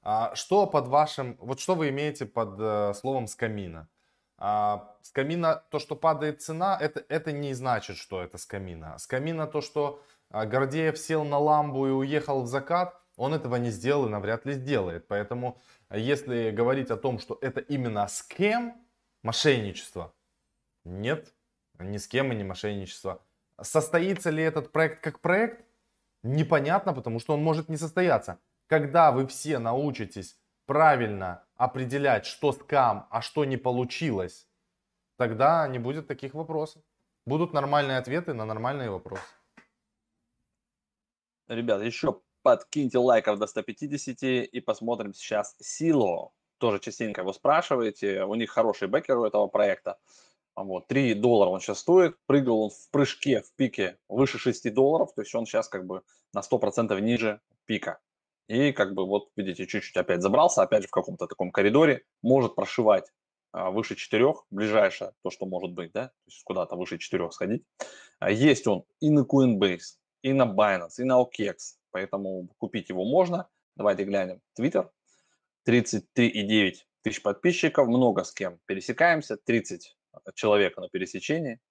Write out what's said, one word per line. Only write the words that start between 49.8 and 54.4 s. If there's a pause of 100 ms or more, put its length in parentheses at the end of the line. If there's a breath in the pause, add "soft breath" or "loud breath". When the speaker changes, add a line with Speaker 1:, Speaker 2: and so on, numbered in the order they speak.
Speaker 2:
Вот,
три
доллара
он
щас
стоит. (120)
Прыгал
он
в
прыжке,
в
пике (100)
выше
шести